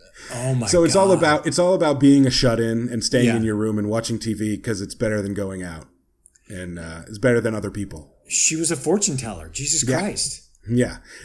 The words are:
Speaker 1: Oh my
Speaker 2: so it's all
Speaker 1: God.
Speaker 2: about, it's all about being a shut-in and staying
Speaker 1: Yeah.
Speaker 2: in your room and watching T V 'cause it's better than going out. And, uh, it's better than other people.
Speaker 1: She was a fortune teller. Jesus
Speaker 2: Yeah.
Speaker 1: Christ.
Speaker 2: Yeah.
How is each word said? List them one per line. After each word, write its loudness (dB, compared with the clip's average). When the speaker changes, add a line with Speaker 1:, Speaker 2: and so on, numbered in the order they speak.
Speaker 1:
Oh -4
my -2
Speaker 2:
so 4
it's 2
all 6
Speaker 1:
God. 6
Speaker 2:
about, 2
it's -2
all 4
about 2
being 8
a 2
shut-in 0
and -4
staying 2
Speaker 1:
Yeah. 2
Speaker 2:
in 0
your 0
room -2
and -2
watching -2
T -4
V -4
'cause -6
it's -10
better -2
than -4
going -6
out. -14
And, -12
uh, -12
it's -14
better 4
than -2
other -6
people. -10
Speaker 1:
She 0
was -2
a 0
fortune 0
teller. -8
Jesus -2
Speaker 2:
Yeah. 2
Speaker 1:
Christ. -4
Speaker 2:
Yeah. 2